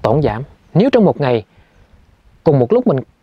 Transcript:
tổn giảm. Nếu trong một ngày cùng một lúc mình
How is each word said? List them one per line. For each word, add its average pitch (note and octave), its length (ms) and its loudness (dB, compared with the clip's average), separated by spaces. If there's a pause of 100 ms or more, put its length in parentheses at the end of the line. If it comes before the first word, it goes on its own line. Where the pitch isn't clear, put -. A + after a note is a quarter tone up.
tổn D#3 200 0
giảm. A2+ 200 -4 (320)
Nếu A3+ 160 2
trong A3+ 140 2
một D3+ 160 0
ngày B2 240 -2 (1000)
cùng D3 140 2
một B2 140 0
lúc B3 140 0
mình D3 120 0 (240)